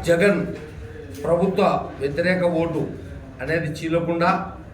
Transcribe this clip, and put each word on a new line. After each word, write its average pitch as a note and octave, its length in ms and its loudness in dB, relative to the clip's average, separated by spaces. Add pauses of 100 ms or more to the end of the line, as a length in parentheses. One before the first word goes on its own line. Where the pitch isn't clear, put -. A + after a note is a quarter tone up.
జగన్ E3 400 4 (760)
ప్రభుత్వ F3+ 640 2 (100)
వ్యతిరేక E3+ 420 2
ఓటు E3 440 2 (560)
అనేది D3+ 240 -2
చీలకుండా E3 880 0 (180)